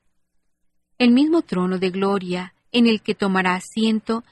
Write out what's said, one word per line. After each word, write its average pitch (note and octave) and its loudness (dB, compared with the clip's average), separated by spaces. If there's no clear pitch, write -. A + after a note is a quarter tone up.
El B3 4
mismo D#4 4
trono F#3 -4
de F#3+ -2
gloria F#3 -4
en A#3+ 4
el A3 2
que G#3 -4
tomará F#3 0
asiento A3 -4